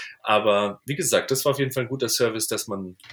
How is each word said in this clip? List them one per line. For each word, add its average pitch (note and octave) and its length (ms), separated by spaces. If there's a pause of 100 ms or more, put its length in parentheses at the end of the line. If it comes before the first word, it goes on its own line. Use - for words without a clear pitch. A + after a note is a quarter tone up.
(220)
Aber G#2 640
wie D3 100
gesagt, - 340
das C3 140
war C#3+ 80
auf B2+ 60
jeden C3 140
Fall B2+ 120
ein A2+ 40
guter C3 200
Service, A2 400
dass A2 200
man F#2+ 280 (160)